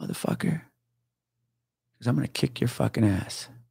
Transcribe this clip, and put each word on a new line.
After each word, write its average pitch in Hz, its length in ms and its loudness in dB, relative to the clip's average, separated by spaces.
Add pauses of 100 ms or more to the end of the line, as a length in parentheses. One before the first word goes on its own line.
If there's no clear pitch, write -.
motherfucker?" - 520 0
He - 1400 -20
goes, 117 80 -6
"I'm 123 80 2
gonna - 140 0
kick - 320 -2
your 123 80 2
fucking - 360 2
ass." - 440 0 (220)